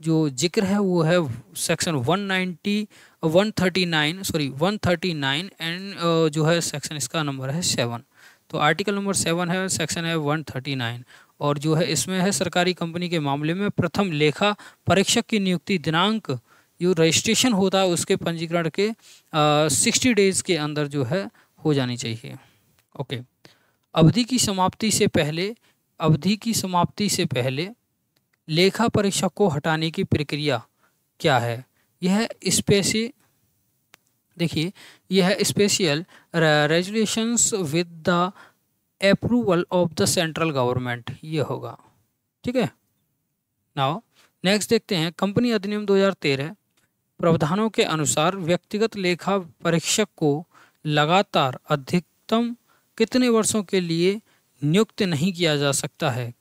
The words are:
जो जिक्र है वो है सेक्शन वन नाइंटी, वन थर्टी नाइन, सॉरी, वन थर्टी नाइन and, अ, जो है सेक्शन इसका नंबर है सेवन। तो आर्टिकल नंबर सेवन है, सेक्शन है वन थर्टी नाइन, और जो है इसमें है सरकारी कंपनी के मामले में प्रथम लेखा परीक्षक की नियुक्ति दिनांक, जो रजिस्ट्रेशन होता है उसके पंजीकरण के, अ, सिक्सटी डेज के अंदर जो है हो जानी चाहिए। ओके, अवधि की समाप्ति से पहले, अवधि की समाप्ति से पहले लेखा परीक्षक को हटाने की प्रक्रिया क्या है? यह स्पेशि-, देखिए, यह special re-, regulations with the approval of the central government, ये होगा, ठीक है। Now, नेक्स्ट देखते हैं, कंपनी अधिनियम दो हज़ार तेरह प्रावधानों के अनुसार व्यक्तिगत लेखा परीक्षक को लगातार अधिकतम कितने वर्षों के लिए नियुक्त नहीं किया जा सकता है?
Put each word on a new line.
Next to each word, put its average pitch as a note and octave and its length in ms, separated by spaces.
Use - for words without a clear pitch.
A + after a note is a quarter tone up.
जो D#3+ 280
जिक्र D#3+ 340
है G3 160
वो F3+ 220
है E3 160
सेक्शन E3+ 400
वन C#3+ 240
नाइंटी, G3 680
वन F3+ 280
थर्टी F#3 340
नाइन, E3 380
सॉरी, D3+ 260
वन E3 280
थर्टी F3 360
नाइन D3 340
and, F#3 500
अ, E3 320
जो D3+ 160
है E3+ 160
सेक्शन - 340
इसका D3+ 280
नंबर C3+ 260
है D#3+ 120
सेवन। A#2+ 420
तो D#3+ 60
आर्टिकल E3 380
नंबर G3+ 180
सेवन E3+ 360
है, F#3 200
सेक्शन E3 360
है E3 100
वन D3+ 280
थर्टी C3+ 320
नाइन, A#2+ 300
और C#3+ 180
जो D3+ 180
है D#3 160
इसमें F#3 300
है G3 100
सरकारी F3+ 420
कंपनी E3+ 360
के E3+ 100
मामले D3 340
में G3 160
प्रथम F3+ 420
लेखा D3+ 440
परीक्षक G3 380
की A3 140
नियुक्ति F#3 380
दिनांक, F3 540
जो F3+ 120
रजिस्ट्रेशन F3 600
होता F#3+ 260
है F#3+ 80
उसके F3 280
पंजीकरण E3+ 540
के, G3+ 200
अ, A3+ 60
सिक्सटी A#3 440
डेज G3 280
के F3 160
अंदर D3+ 300
जो C#3+ 160
है F#3+ 260
हो D#3 80
जानी B2 240
चाहिए। B2 400
ओके, C3 200
अवधि E3 280
की A#3 160
समाप्ति F#3+ 520
से G#3 160
पहले, E3 480
अवधि D#3+ 360
की G#3+ 180
समाप्ति F3+ 560
से - 160
पहले C3 440
लेखा F#3+ 380
परीक्षक G3+ 480
को G#3 120
हटाने D#3+ 440
की F#3+ 120
प्रक्रिया D3 640
क्या C#3 200
है? A#2 260
यह G3 260
स्पेशि-, A3 640
देखिए, E3 360
यह F#3+ 300
special F#3 640
re-, D3+ 340
regulations A3 840
with E3+ 340
the F3+ 220
approval G3 600
of F3+ 160
the G3+ 160
central D#3+ 340
government, B2 600
ये D#3 160
होगा, B2 380
ठीक B3 120
है। G#3+ 160
Now, D3 240
नेक्स्ट G3 240
देखते A3 260
हैं, E3 240
कंपनी A#3 320
अधिनियम G#3 340
दो G3 100
हज़ार G3 180
तेरह C#3+ 420
प्रावधानों E3+ 500
के A3 140
अनुसार D#3 520
व्यक्तिगत G3 640
लेखा F#3 400
परीक्षक F3 720
को D3+ 300
लगातार D3+ 720
अधिकतम A3 840
कितने B3 320
वर्षों A3 340
के F#3+ 160
लिए F3 420
नियुक्त F#3 380
नहीं F3 320
किया E3 240
जा C#3+ 140
सकता D3 380
है? A#2+ 320